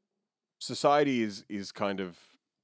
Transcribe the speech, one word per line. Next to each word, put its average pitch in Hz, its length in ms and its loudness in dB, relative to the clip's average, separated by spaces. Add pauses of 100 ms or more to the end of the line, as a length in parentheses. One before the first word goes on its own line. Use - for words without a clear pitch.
(580)
society 143 640 2
is, 101 260 -6
is 98 240 -8
kind 101 280 -2
of, 90 160 -8 (480)